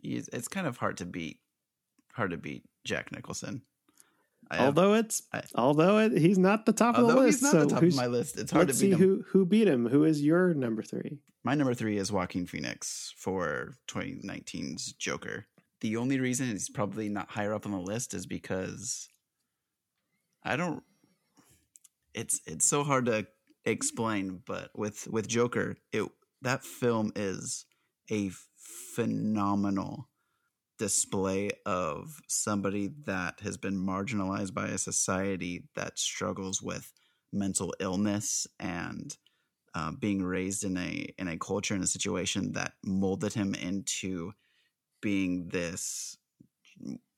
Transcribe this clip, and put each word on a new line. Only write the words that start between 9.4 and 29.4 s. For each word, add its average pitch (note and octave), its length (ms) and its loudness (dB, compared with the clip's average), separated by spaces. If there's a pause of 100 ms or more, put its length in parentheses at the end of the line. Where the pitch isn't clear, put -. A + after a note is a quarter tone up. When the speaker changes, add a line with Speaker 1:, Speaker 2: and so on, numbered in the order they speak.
Speaker 2:
beat G#3 220 6
him. B2+ 200 4
Who C#3 180 6
is D#3 160 4
your E3+ 320 4
number A#2 300 0
three? C3+ 360 -8 (240)
Speaker 1:
My B2 120 2
number C3+ 180 4
three A2 240 0
is G2 140 0
Joaquin F#2 340 0
Phoenix - 720 -8
for E2 560 -4 (140)
twenty - 340 -8
nineteen's - 720 -8
Joker. - 540 -8 (320)
The A2 180 -2
only C3 220 0
reason B2+ 320 -2
he's F#2+ 180 -6
probably G#2 400 -4
not G2+ 220 -6
higher G#2 220 -2
up G#2 120 -6
on G#2 60 -6
the F#2+ 80 -4
list G2+ 340 -6
is F#2+ 140 -8
because F#2+ 840 -8 (1300)
I D3+ 120 0
don't, E3+ 280 -4 (1300)
it's, - 320 -4
it's D#2+ 220 -2
so C#3+ 160 2
hard C3+ 240 2
to A2 180 2 (400)
explain, G#2 800 -2
but F#2 300 -8
with, G#2+ 320 -6
with A2 200 -2
Joker, A#2 500 0 (140)
it, G#2+ 160 -2 (360)
that B2+ 200 -2
film A2+ 520 0
is G2 500 -6 (460)
a G2+ 180 0 (680)
phenomenal G2+ 1120 0 (720)